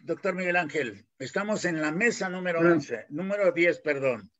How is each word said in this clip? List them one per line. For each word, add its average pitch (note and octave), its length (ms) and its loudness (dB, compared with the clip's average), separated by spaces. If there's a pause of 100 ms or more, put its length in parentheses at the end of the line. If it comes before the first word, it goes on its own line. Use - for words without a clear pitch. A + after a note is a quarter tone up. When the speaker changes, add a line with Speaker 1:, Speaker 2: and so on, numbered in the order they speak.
Speaker 1:
doctor F3+ 320 -2
Miguel F3+ 220 0
Ángel. C#3 480 -2 (120)
Estamos G#3 480 -4
en D#3+ 160 -2
la D3+ 100 0
mesa G#3 380 0
número F3+ 300 -2
Speaker 2:
Buenas. E3 300 4
Speaker 1:
once, A2+ 200 -8
número F#3+ 420 0
diez, E3+ 280 2
perdón. C3+ 500 -2 (100)